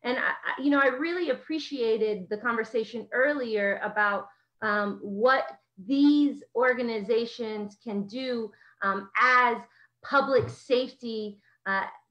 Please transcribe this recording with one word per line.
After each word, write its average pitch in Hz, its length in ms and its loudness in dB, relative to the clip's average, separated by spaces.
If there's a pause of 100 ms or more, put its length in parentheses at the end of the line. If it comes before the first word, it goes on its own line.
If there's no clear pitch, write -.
And 247 140 -2
I, - 60 -4
I, - 400 -4
you 285 80 2
know, 285 100 6
I 277 60 6
really 320 420 -2
appreciated 226 1000 -2
the 208 80 -4
conversation 226 760 -4
earlier 233 720 0
about, 208 460 0 (340)
um, 208 400 -2
what 220 560 0 (280)
these 285 560 4 (120)
organizations 226 1300 0
can 202 220 -4
do, 240 440 -6 (320)
um, 196 280 -4 (100)
as 247 380 4 (440)
public 262 460 2
safety, 226 880 -4 (280)
uh, 190 180 -2 (260)